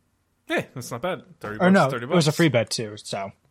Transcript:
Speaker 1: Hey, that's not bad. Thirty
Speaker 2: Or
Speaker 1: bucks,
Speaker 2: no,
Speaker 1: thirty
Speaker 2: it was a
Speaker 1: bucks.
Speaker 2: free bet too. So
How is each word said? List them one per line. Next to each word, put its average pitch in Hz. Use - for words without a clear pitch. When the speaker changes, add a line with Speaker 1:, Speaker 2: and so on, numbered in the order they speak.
Speaker 1:
Hey, 320
that's 123
not 123
bad. 175
Thirty 107
Speaker 2:
Or 110
Speaker 1:
bucks, 185
Speaker 2:
no, 165
Speaker 1:
thirty 123
Speaker 2:
it 127
was 165
a -
Speaker 1:
bucks. 147
Speaker 2:
free 170
bet 117
too. 107
So 101